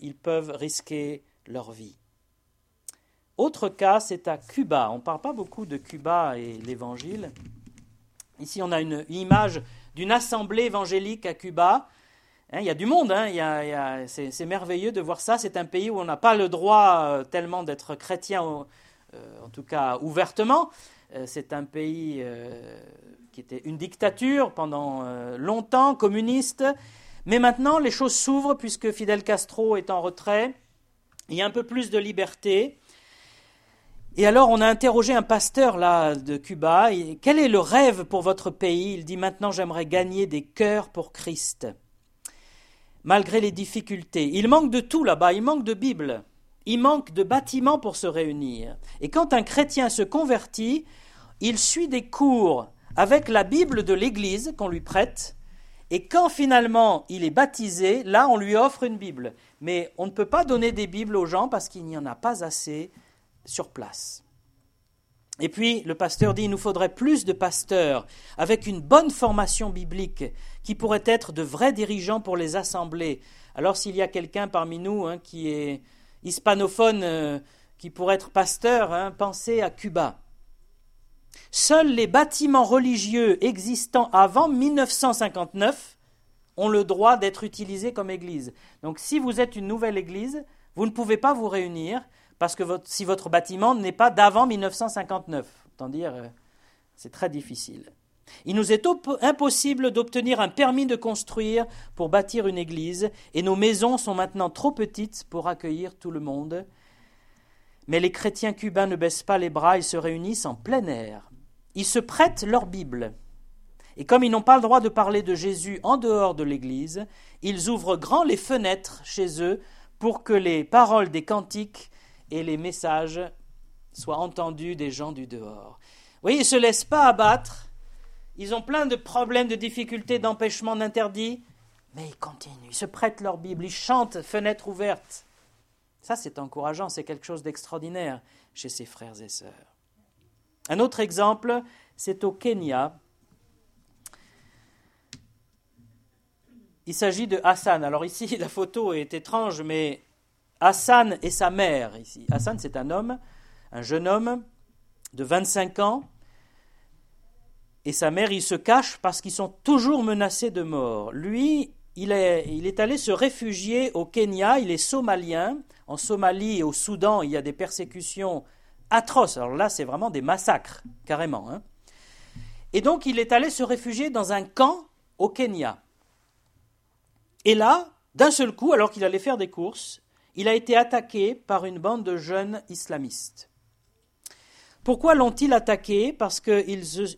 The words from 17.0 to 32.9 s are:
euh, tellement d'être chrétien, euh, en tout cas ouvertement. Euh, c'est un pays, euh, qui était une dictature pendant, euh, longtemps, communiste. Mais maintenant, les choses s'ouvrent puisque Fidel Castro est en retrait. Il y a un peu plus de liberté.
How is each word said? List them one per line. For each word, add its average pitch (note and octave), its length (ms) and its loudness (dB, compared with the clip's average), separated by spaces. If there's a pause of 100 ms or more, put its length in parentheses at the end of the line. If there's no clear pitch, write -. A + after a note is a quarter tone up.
euh, C#3+ 180 0
tellement F3 400 -6
d'être D3 320 -10
chrétien, E3 720 -6 (480)
euh, A2+ 300 -20
en A#2 40 -20
tout B2 140 -18
cas C3+ 380 -2
ouvertement. G3 720 0 (440)
Euh, C3 140 -10
c'est - 240 -12
un C#3+ 100 -8
pays, D#3 560 -8
euh, A#2+ 640 -14 (500)
qui - 100 -20
était B2+ 240 -14
une D#3 120 -10
dictature A3 800 0
pendant, C#3+ 500 -4
euh, B2 340 -10
longtemps, A3+ 560 2
communiste. A3+ 720 0 (640)
Mais A#3 120 4
maintenant, C4 400 4
les C4 100 2
choses C4 240 0
s'ouvrent C#4 400 2
puisque A3 380 -4
Fidel G#3 320 -2
Castro G#3+ 520 0
est F#3 140 -6
en F#3 100 0
retrait. G#3 540 -2 (760)
Il D#3 60 -8
y F3+ 80 -2
a G3+ 40 0
un G#3 40 -2
peu A#3 140 -4
plus A#3 260 -4
de G#3+ 80 0
liberté. G3+ 800 -2 (1400)